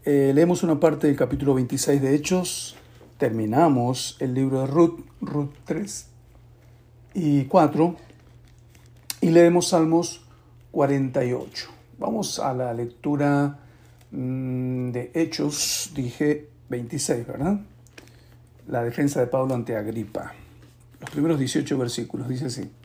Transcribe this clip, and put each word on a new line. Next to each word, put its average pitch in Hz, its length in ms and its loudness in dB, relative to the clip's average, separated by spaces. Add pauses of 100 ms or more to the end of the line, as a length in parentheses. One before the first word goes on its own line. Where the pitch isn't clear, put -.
eh, 139 300 4
leemos 175 300 4
una 160 160 2
parte 151 260 4
del 143 80 4
capítulo 139 400 0
veintiséis 135 480 0
de 135 140 2
Hechos, 175 580 -2 (420)
terminamos 123 1000 0
el 127 160 -4
libro 135 280 0
de 135 40 -2
Ruth, 165 320 4 (220)
Ruth 143 320 -4 (120)
tres - 440 -8 (1040)
y 147 300 2
cuatro, 165 500 4 (1300)
y 170 100 2
leemos 170 380 6
Salmos 165 540 2 (500)
cuarenta 135 520 0
y 123 80 -2
ocho. - 360 -10 (280)
Vamos - 440 -4
a 135 140 -2
la 123 200 -4
lectura, 143 840 0 (500)
mm, 127 800 -4
de 123 240 -8
Hechos, - 800 -2
dije 147 540 -2 (200)
veintiséis, 120 580 -4
¿verdad? 185 320 -2 (1120)
La 120 160 -2
defensa 143 340 0
de 123 80 2
Pablo 131 300 0
ante 117 180 -4
Agripa. 107 600 -6 (680)
Los - 100 -14
primeros 151 300 0
dieciocho 139 360 -2
versículos, 120 520 -6
dice 127 180 -4
así. 113 240 -8 (140)